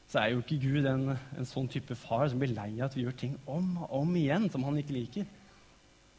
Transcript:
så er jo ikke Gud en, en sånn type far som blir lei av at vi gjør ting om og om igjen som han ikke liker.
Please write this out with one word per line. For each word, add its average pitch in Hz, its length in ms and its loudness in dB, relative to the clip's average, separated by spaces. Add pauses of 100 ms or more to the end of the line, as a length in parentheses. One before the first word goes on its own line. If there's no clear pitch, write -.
så 117 140 2
er 113 100 4
jo 123 80 2
ikke 147 180 -2
Gud 135 300 4
en, 135 240 2
en 127 340 -6
sånn 131 240 -2
type 123 240 -6
far 120 320 0
som 127 140 0
blir 135 100 2
lei 107 280 -4
av 135 100 0
at 135 80 -8
vi 123 80 0
gjør 127 100 -4
ting 131 200 -4 (120)
om 175 380 -2
og - 60 -10 (100)
om 175 160 2
igjen 165 340 4
som 131 160 0
han 147 140 2
ikke 143 140 -4
liker. 123 320 -4 (920)